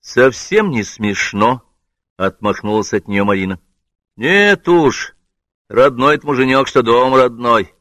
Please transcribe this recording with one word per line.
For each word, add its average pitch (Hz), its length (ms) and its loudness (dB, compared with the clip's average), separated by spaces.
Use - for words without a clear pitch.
«Совсем 170 680 0
не 117 120 -4
смешно», — 104 800 -4
отмахнулась 104 760 -4
от 107 140 -4
неё 101 180 -2
Марина. 95 360 -2
«Нет 190 520 0
уж, 165 460 0
родной-то 135 580 0
муженёк, 131 400 0
что - 160 0
дом 123 320 2
родной. 120 680 0